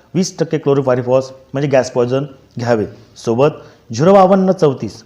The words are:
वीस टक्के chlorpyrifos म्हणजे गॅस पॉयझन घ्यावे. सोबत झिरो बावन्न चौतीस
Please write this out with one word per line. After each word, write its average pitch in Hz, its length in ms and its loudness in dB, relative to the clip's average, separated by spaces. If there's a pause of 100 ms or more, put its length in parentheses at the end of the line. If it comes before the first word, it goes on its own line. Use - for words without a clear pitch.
(140)
वीस 185 240 -4
टक्के 156 200 -4
chlorpyrifos 131 640 0 (300)
म्हणजे 143 160 -4
गॅस 127 220 0
पॉयझन 127 340 -2 (340)
घ्यावे. 120 260 -2 (320)
सोबत 120 320 0 (440)
झिरो 156 220 2
बावन्न 190 380 4
चौतीस 135 540 -2